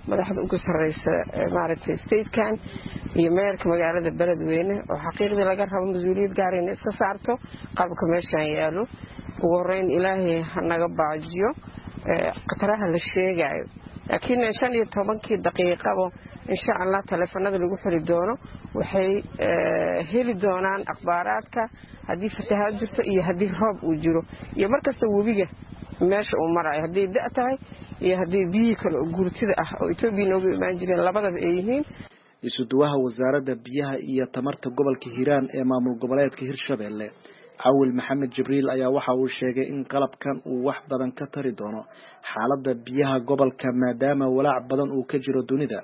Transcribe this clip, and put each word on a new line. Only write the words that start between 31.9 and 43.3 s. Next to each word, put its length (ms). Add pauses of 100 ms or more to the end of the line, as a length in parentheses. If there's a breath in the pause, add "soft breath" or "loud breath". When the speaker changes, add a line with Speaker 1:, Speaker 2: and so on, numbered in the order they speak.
Speaker 2:
Isuduwaha 540
wasaaradda 580
biyaha 440
iyo 260
tamarta 440
gobolka 400
Hiiraan 420
ee 120
maamul 360
goboleedka 420
Hirshabelle, 640 (520 loud breath)
Cawil 340
Maxamed 400
Jibriil 360
ayaa 200
waxa 240
uu 140
sheegay 420
in 160
qalabkan 580
uu 220
wax 220
badan 240
ka 160
tari 260
doono 280 (440 loud breath)
xaaladda 480
biyaha 460
gobolka 520